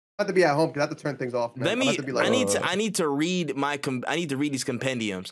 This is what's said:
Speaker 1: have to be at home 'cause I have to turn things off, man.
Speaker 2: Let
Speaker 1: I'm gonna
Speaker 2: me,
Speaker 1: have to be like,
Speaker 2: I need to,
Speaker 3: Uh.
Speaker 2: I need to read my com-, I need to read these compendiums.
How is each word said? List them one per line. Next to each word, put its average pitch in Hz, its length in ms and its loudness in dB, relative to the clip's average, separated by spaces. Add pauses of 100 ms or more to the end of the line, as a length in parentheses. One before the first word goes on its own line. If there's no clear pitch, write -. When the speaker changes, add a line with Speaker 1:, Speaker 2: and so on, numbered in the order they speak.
(180)
Speaker 1:
have 208 100 0
to 196 60 -2
be 180 120 6
at 147 100 4
home 160 140 2
'cause - 80 -8
I 185 40 0
have - 140 0
to - 0 -
turn 143 220 -6
things 123 160 -4
off, 120 240 -2
man. 131 80 -2
Speaker 2:
Let 175 80 2
Speaker 1:
I'm 247 60 0
gonna 262 100 2
Speaker 2:
me, 202 60 2
Speaker 1:
have - 20 -
to 143 60 -4
be 131 100 -6
like, 123 140 2
Speaker 2:
I - 20 4
need 247 200 4
to, 202 140 0
Speaker 3:
Uh. - 60 0
Speaker 2:
I 180 60 0
need 208 200 0
to 170 140 2
read 151 480 0
my 143 180 0
com-, 131 320 -4
I 143 80 0
need 165 140 -2
to 135 80 -2
read 143 160 0
these 127 100 -4
compendiums. 113 680 -2